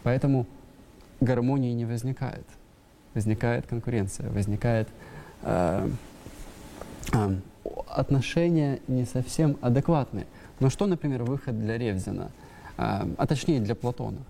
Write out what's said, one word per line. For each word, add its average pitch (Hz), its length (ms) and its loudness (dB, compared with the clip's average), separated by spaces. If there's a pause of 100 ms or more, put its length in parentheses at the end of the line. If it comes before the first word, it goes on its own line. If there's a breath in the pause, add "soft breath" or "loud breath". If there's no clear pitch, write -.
Поэтому 131 420 4 (760)
гармонии 127 500 2
не 117 140 -2
возникает. 120 600 -6 (680)
Возникает 117 520 2
конкуренция, 113 640 -2
возникает, 104 600 0 (540 loud breath)
э, 90 460 2 (1200)
э, 101 220 4 (520)
отношение 143 1000 2
не 127 180 2
совсем 139 560 2
адекватное. 123 640 2 (340 loud breath)
Но 131 100 6
что, 202 180 0
например, 143 360 0
выход 123 360 -2
для 110 180 0
Ревзина, 98 540 -2 (460 loud breath)
э, 107 300 0 (100)
а 139 100 2
точнее 143 340 2
для 107 140 0
Платона? 120 440 -4 (100)